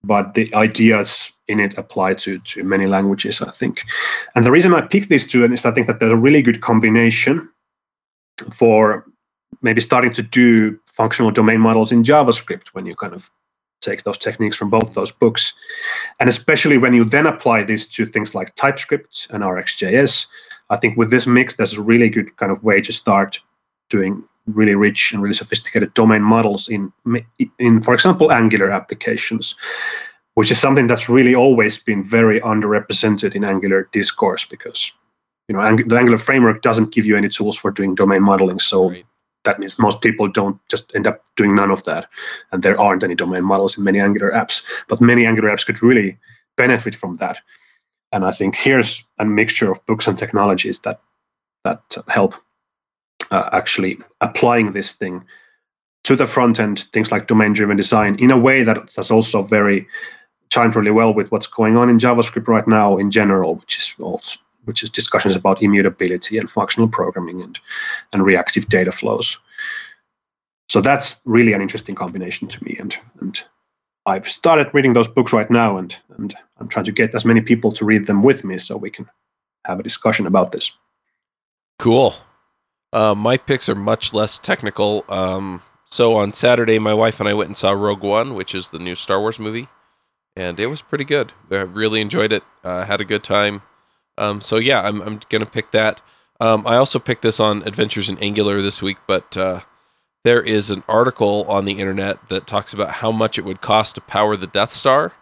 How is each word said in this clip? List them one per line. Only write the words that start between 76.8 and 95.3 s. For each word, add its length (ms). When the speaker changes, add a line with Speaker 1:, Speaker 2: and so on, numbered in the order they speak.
Speaker 1:
to 80
get 220
as 100
many 160
people 320
to 120
read 220
them 160
with 220
me 140
so 180
we 140
can 180
have 160
a 20
discussion 440
about 260
this. 180
Speaker 2:
Cool. 360
Uh, 220
my 240
picks 320
are 40
much 380
less 260
technical. 680
Um, 540
so 280
on 200
Saturday, 440
my 140
wife 280
and 80
I 40
went 160
and 80
saw 160
Rogue 300
One, 320
which 200
is 140
the 100
new 160
Star 240
Wars 200
movie, 280
and 240
it 60
was 160
pretty 220
good. 280
I 60
really 460
enjoyed 300
it. 100
Uh, 220
had 160
a 60
good 180
time. 380
Um, 240
so 140
yeah, 260
I'm, 180
I'm 200